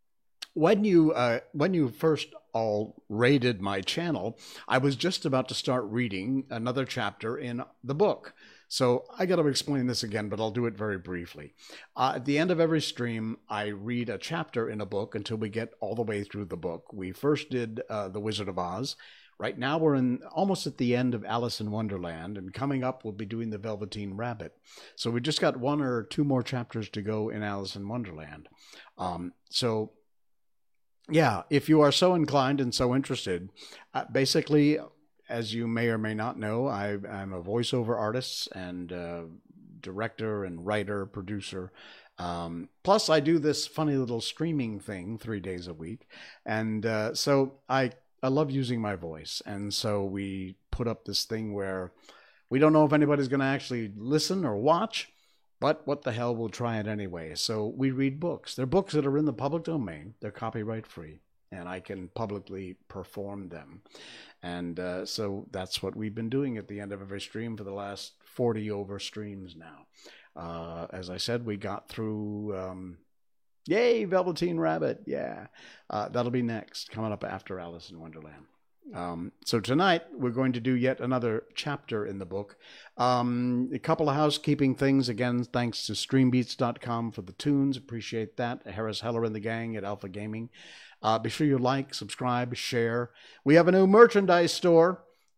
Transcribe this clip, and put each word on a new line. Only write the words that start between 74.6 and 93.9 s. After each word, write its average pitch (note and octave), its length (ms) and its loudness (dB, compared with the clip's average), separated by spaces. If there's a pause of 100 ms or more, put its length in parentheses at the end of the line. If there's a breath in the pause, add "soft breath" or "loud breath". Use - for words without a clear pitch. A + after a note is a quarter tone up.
yeah. - 420 -6 (420 loud breath)
Uh, G#2 180 -2
that'll A#2+ 240 -2
be B2+ 100 0
next, A#2 480 -6
coming A2 220 -4
up G2+ 140 -6
after F#2+ 340 -8
Alice E2+ 300 -12
in E2+ 100 -16
Wonderland. D#2 460 -18 (500)
Um, F2 380 -6 (120)
so A#2 140 0
tonight, E3 440 2 (140)
we're B2 140 0
going C3 220 0
to A#2+ 60 -2
do B2+ 140 2
yet B2+ 260 2
another B2 440 0 (100)
chapter A#2+ 520 -4
in G2 120 -8
the F#2+ 80 -8
book. G2 320 -8 (400 loud breath)
Um, B2 760 2
a B2+ 60 -4
couple D#3+ 300 2
of C#3 60 2
housekeeping D3 600 4
things. C3+ 340 4
Again, B2 340 0
thanks A#2+ 420 -2
to G#2+ 80 -4
streambeats B2+ 640 4
dot A#2+ 240 -2
com A#2 300 -2
for G#2+ 100 -10
the F#2 120 -14
tunes. C#3 440 2
Appreciate A2 600 -6
that. B2 280 -4
Harris G#2+ 360 -4
Heller A#2 220 0
and A2 120 -2
the G#2+ 40 -6
gang A2+ 360 -4
at G2+ 80 -6
Alpha G2+ 260 -6
Gaming. G#2+ 400 -8 (520 loud breath)
Uh, A2 180 4
be A2+ 100 -2
sure D3+ 160 0
you C#3 120 6
like, C3+ 360 2
subscribe, B2 600 -2
share. A#2 560 0 (320 loud breath)
We C#3+ 120 8
have E3 120 10
a F3+ 40 8
new F#3+ 140 8
merchandise G3 680 8